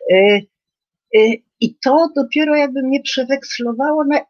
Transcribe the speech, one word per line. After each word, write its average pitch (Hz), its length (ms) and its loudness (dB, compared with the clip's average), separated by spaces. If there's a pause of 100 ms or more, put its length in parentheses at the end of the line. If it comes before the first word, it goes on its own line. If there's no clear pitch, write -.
(120)
e, 185 40 6 (1000)
e, 220 180 4 (260)
i - 160 -4
to 302 400 2
dopiero 294 400 0
jakby 277 280 -2
mnie 269 180 -2
przewekslowało 269 1040 -4
na, 285 240 0